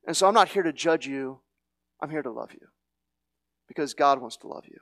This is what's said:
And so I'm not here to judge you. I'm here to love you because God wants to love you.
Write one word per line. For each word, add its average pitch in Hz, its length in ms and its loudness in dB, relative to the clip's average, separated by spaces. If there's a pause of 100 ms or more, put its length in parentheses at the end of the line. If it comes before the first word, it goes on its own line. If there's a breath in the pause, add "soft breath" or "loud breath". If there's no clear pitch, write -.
And 165 100 -4
so 190 100 6
I'm 202 60 6
not 202 160 6
here 196 140 -2
to 160 100 0
judge 160 340 0
you. 135 320 -8 (640)
I'm 143 80 -8
here 151 140 -6
to 123 80 -8
love 113 220 -12
you - 140 -20 (1000)
because 147 260 -6
God 139 260 4
wants 113 180 -14
to - 100 -20
love - 200 -14
you. - 140 -20